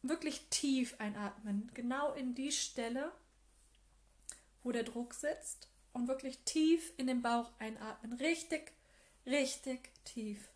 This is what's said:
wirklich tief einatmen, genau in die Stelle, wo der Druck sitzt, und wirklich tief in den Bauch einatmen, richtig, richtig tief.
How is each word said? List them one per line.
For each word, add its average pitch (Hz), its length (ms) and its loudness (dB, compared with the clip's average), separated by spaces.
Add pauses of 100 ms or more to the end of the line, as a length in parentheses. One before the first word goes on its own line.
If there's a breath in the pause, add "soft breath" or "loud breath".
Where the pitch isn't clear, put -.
wirklich 302 460 -2
tief 262 500 2
einatmen, 208 760 -2
genau 262 400 0
in 254 200 -2
die 269 180 -2
Stelle, 262 600 -2 (1500 loud breath)
wo 247 100 -2
der 233 120 0
Druck 240 280 -6
sitzt, - 560 -6 (260)
und 240 140 0
wirklich 262 320 -2
tief 320 580 4
in 254 80 0
den 247 160 2
Bauch 233 360 2
einatmen, 220 560 -8
richtig, 311 580 0 (520 soft breath)
richtig 262 680 0 (140)
tief. 208 520 -6